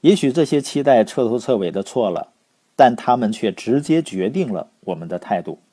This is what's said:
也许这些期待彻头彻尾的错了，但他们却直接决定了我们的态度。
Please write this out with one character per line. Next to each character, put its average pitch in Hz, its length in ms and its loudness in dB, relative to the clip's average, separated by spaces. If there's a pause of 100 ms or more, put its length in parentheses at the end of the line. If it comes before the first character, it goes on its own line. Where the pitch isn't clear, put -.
也 185 140 6
许 139 180 0
这 160 100 2
些 143 180 0
期 143 220 -4
待 127 200 6
彻 120 240 -2
头 117 120 -2
彻 120 180 0
尾 90 140 -2
的 98 100 -4
错 107 280 -2
了， - 240 -8 (420)
但 123 200 6
他 123 200 0
们 113 160 -2
却 107 200 -2
直 127 300 -2
接 160 200 0
决 92 280 -4
定 151 220 -4
了 90 180 -8 (120)
我 92 120 -6
们 82 140 -10
的 87 100 -8
态 90 240 -4
度。 78 180 -12 (140)